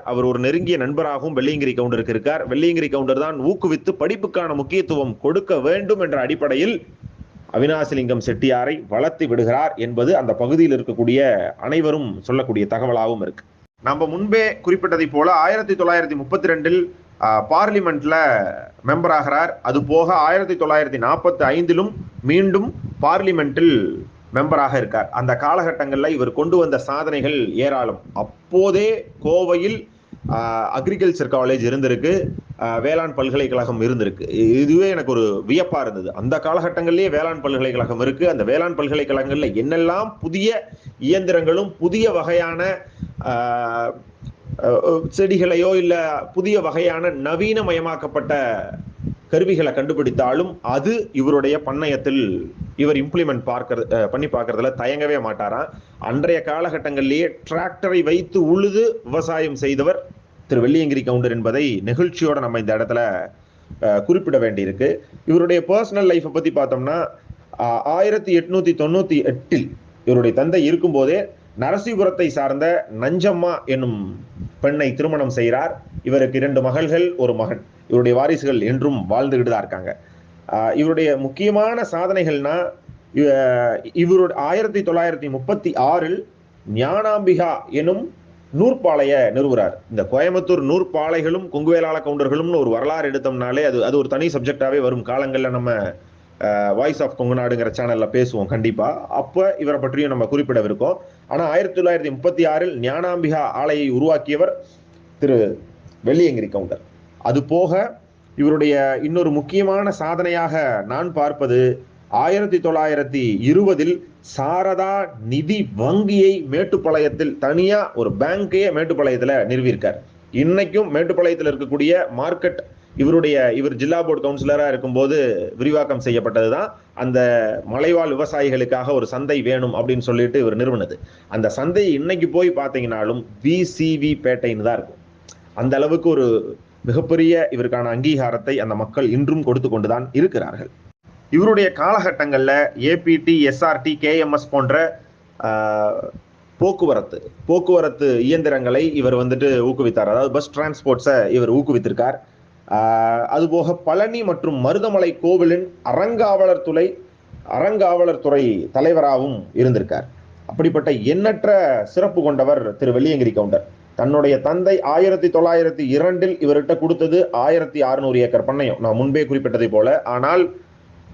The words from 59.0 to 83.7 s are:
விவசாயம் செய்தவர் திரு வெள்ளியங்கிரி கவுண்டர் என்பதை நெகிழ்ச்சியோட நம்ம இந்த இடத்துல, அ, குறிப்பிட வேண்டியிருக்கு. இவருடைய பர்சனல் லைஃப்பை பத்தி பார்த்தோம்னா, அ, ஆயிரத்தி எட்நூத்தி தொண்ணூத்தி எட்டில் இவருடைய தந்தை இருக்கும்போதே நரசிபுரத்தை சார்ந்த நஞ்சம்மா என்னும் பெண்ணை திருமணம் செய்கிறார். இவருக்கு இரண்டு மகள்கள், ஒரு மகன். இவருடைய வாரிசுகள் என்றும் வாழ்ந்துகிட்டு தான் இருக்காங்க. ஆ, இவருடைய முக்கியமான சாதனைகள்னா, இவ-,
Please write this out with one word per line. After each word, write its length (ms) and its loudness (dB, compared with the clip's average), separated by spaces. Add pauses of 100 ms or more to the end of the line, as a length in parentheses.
விவசாயம் 500 -4
செய்தவர் 520 -2 (400)
திரு 220 2
வெள்ளியங்கிரி 360 2
கவுண்டர் 260 0
என்பதை 560 0
நெகிழ்ச்சியோட 540 0
நம்ம 180 -4
இந்த 180 0
இடத்துல, 520 -2 (560)
அ, 180 2
குறிப்பிட 360 2
வேண்டியிருக்கு. 580 0 (300)
இவருடைய 420 4
பர்சனல் 240 2
லைஃப்பை 400 2
பத்தி 180 0
பார்த்தோம்னா, 400 -2
அ, 920 -6
ஆயிரத்தி 560 2
எட்நூத்தி 380 0
தொண்ணூத்தி 480 2
எட்டில் 480 -2 (320)
இவருடைய 320 4
தந்தை 280 2
இருக்கும்போதே 600 2 (360)
நரசிபுரத்தை 640 0
சார்ந்த 600 0 (140)
நஞ்சம்மா 640 0
என்னும் 600 -4 (360)
பெண்ணை 340 0
திருமணம் 360 -2
செய்கிறார். 520 -2 (200)
இவருக்கு 360 0
இரண்டு 240 0
மகள்கள், 520 0
ஒரு 200 0
மகன். 280 -4 (240)
இவருடைய 320 4
வாரிசுகள் 420 0
என்றும் 400 0
வாழ்ந்துகிட்டு 500 0
தான் 80 0
இருக்காங்க. 400 -8 (540)
ஆ, 200 0
இவருடைய 440 2
முக்கியமான 760 -2
சாதனைகள்னா, 800 -2 (440)
இவ-, 640 2 (160)